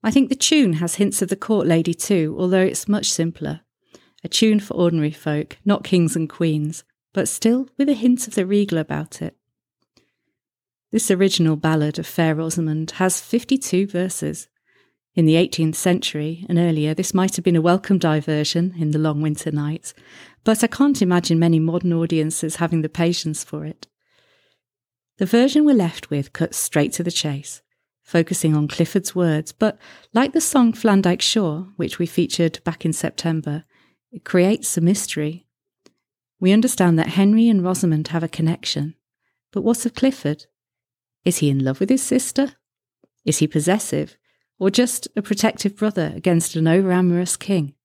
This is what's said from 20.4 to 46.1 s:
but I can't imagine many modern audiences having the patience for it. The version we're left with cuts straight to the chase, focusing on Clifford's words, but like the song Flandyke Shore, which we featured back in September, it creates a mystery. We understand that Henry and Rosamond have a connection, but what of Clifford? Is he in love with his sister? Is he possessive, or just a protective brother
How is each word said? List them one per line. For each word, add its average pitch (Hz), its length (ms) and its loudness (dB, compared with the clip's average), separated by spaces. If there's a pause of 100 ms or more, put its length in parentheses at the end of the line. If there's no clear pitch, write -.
but 220 180 2
I 233 40 2
can't 277 340 2
imagine 175 360 2
many 165 220 4
modern 170 320 0
audiences 160 640 -2
having 170 260 -2
the 156 60 -4
patience 165 560 -2
for 151 220 -10
it. - 220 -14 (1300)
The 196 80 0
version 269 380 4
we're 285 120 6
left 175 340 0
with 143 240 -4
cuts - 240 -4
straight - 340 0
to - 100 -8
the 175 80 -2
chase, 147 520 -6 (420)
focusing 165 500 0
on 151 140 2
Clifford's - 480 -2
words, 160 380 0
but - 260 -2 (340)
like 233 200 2
the 320 80 2
song 240 320 2
Flandyke 196 480 2
Shore, 185 560 -2
which - 200 -6
we 175 80 0
featured 165 600 -2
back 165 180 -8
in 160 80 0
September, 160 720 -4 (480)
it - 140 -18
creates 190 500 0
a 170 60 0
mystery. 165 640 -2 (920)
We 185 100 4
understand 190 480 4
that - 80 0
Henry 202 400 4
and 202 160 4
Rosamond 175 460 0
have 165 140 -2
a 165 40 -4
connection, 160 680 -4 (580)
but 202 80 -4
what 226 240 0
of 233 100 -4
Clifford? 254 520 -2 (760)
Is 175 140 0
he 147 120 2
in 135 140 0
love 131 160 -2
with 196 100 -2
his 262 140 2
sister? 262 480 -2 (720)
Is - 140 0
he 156 100 2
possessive, 151 720 -2 (420)
or 190 100 2
just 247 460 0
a 208 60 -2
protective 202 560 -2
brother 190 360 -2